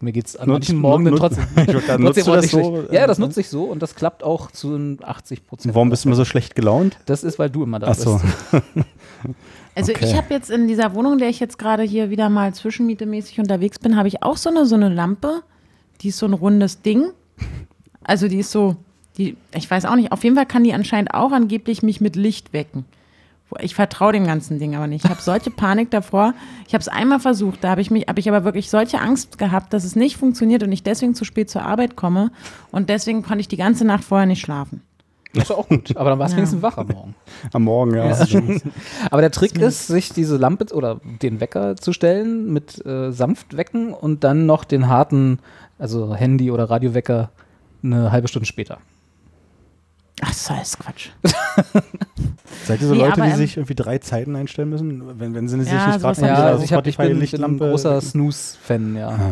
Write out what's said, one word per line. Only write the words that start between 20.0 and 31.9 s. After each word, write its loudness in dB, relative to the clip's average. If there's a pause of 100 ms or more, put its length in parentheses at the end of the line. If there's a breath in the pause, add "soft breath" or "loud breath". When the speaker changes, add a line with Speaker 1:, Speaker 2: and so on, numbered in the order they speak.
Speaker 3:
auf -2
jeden 4
Fall 4
kann 2
die 4
anscheinend -2
auch 0
angeblich 0
mich 0
mit 0
Licht -2
wecken. -6 (760 soft breath)
Ich -8
vertraue 2
dem 0
ganzen -4
Ding -4
aber -4
nicht. -2
Ich 2
hab -4
solche -2
Panik 0
davor. 0 (320 loud breath)
Ich -2
hab's -4
einmal 0
versucht, 0
da 0
hab 2
ich -2
mich, 2
hab -4
ich -2
aber 2
wirklich -4
solche 0
Angst -2
gehabt, -2
dass 0
es -6
nicht 2
funktioniert 2
und -2
ich -4
deswegen -2
zu -8
spät -4
zur -6
Arbeit -2